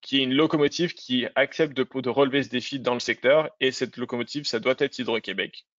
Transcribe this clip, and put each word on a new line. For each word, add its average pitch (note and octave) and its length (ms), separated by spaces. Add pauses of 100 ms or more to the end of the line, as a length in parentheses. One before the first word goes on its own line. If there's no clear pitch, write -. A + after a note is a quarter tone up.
qu'il - 160
y - 20
ait C3+ 40
une B2+ 100
locomotive D#3 580
qui B2+ 420
accepte C#3 400
de, C3 260
de B2+ 100
relever C3+ 320
ce A2 80
défi B2+ 280
dans B2 160
le A#2+ 60
secteur, C#3 500 (100)
et C3 120
cette - 240
locomotive, A#2+ 480
ça A#2 160
doit B2+ 180
être C#3 200
Hydro-Québec. A2 680 (120)